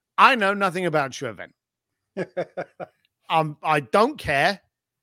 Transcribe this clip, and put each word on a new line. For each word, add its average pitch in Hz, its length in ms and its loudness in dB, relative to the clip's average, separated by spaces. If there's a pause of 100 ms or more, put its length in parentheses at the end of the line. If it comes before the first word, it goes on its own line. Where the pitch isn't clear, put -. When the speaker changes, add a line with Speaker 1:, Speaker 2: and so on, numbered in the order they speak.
(180)
Speaker 1:
I 240 180 6
know 202 180 0
nothing 190 320 -2
about 147 360 -2
your 131 80 -6
event." 92 260 -16 (600)
Speaker 2:
<laughs> 190 100 -8 (1000)
Speaker 1:
Um, 160 360 -2
I 156 160 0
don't 214 400 2
care. 160 420 0 (420)